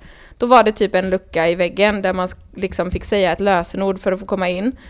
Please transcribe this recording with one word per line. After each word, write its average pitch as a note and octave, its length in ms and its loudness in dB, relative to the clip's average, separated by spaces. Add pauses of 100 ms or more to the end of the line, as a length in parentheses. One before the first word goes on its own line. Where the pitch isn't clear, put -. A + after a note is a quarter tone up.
(380)
Då B3 80 -2
var A#3+ 180 8
det G#3+ 80 2
typ G#3 240 -2
en F#3 140 0
lucka E3+ 400 0
i F3 60 0
väggen G3 460 0
där F#3 120 -2
man F#3 120 -2
s-, F3+ 100 -10 (200)
liksom F#3 360 -4
fick F3 120 -6
säga F#3+ 280 0
ett F3 80 -2
lösenord F#3+ 600 0
för G3+ 120 0
att F#3 80 -2
få G3+ 60 -14
komma F#3 240 -2
in. G3 260 -2 (140)